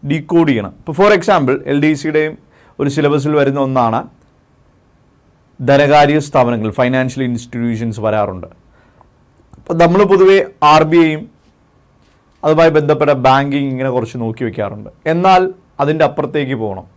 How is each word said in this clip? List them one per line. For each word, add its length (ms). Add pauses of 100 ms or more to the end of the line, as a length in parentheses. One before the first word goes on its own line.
ഡീകോഡ് 420
ചെയ്യണം. 280
ഇപ്പോൾ 180
for 200
example 400 (140)
എൽ 120
ഡി 60 (100)
സിയുടെയും 340 (460)
ഒരു 160
സിലബസിൽ 420
വരുന്ന 300
ഒന്നാണ് 320 (1700)
ധനകാര്യ 560
സ്ഥാപനങ്ങൾ, 440 (100)
ഫൈനാൻഷ്യൽ 480
ഇൻസ്റ്റിറ്റ്യൂഷൻസ് 760
വരാറുണ്ട്. 440 (1080)
അപ്പോൾ 240
നമ്മൾ 180 (100)
പൊതുവേ 260 (340)
ആർ 200
ബി 140
ഐയും 180 (1200)
അതുമായി 360
ബന്ധപ്പെട്ട 360 (120)
ബാങ്കിങ് 460
ഇങ്ങനെ 220
കുറച്ച് 280
നോക്കി 240
വെക്കാറുണ്ട്. 440 (220)
എന്നാൽ 280 (440)
അതിൻ്റെ 240
അപ്പുറത്തേക്ക് 560
പോകണം. 200 (120)